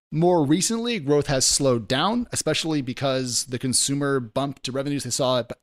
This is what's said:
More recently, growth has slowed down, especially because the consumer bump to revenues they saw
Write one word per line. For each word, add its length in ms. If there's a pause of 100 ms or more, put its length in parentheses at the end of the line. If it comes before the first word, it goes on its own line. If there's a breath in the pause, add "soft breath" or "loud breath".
(120)
More 320
recently, 560
growth 280
has 180
slowed 420
down, 440
especially 500
because 640
the 140
consumer 600
bump 440
to 80
revenues 320
they 80
saw 320 (200)